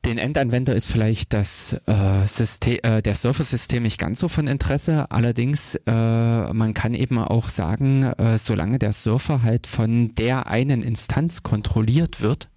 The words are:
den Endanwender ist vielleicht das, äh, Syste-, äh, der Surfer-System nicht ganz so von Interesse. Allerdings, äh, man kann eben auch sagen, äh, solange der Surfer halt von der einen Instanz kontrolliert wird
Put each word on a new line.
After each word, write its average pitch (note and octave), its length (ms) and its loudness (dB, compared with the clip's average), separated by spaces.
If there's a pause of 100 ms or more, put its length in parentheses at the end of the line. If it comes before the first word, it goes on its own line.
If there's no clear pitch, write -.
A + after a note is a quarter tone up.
den A#2 140 -2
Endanwender B2+ 540 0
ist G#2+ 120 0
vielleicht A2 480 0
das, - 400 -2 (120)
äh, G2 400 2
Syste-, - 580 -2
äh, A2+ 180 2
der G#2 140 0
Surfer-System B2 680 -2
nicht A2 160 -2
ganz F#3+ 200 -2
so F3 100 0
von D#3 180 0
Interesse. C#3+ 640 0
Allerdings, A#2+ 640 0 (100)
äh, A#2 680 2
man A2 200 0
kann A#2 200 -2
eben B2+ 260 0
auch A#2 300 0
sagen, C3+ 540 2
äh, A2+ 340 2
solange A2 420 0
der G#2 140 0
Surfer B2 500 0
halt A#2 240 0
von A#2 480 0
der B2 320 0
einen B2 340 0
Instanz C#3 600 -2
kontrolliert A2+ 800 0
wird A2 360 -2